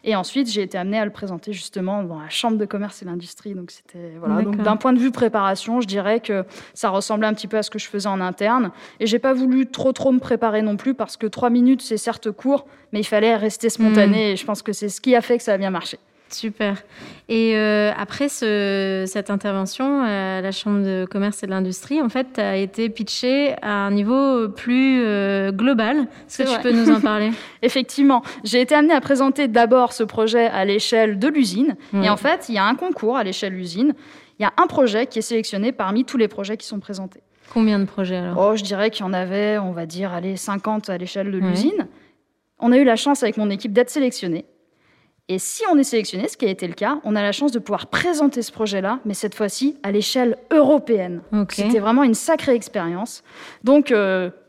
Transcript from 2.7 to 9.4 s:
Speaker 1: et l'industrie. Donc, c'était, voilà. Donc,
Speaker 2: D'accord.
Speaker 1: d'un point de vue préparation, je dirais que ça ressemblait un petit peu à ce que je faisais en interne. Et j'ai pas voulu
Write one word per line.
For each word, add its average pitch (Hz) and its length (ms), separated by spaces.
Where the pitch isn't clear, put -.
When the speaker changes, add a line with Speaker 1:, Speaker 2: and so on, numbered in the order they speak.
Speaker 1:
et 190 40
l'industrie. 175 500
Donc, 175 160
c'était, 170 480
voilà. 208 240
Donc, 202 80
Speaker 2:
D'accord. 208 140
Speaker 1:
d'un 214 120
point 254 160
de 247 60
vue 254 120
préparation, 220 720
je 208 60
dirais 202 340
que 196 240
ça 208 140
ressemblait 214 380
un 214 60
petit 214 140
peu 220 100
à 208 60
ce - 80
que 214 80
je - 100
faisais 202 180
en 196 140
interne. 208 480
Et 220 80
j'ai 226 120
pas 262 140
voulu 262 320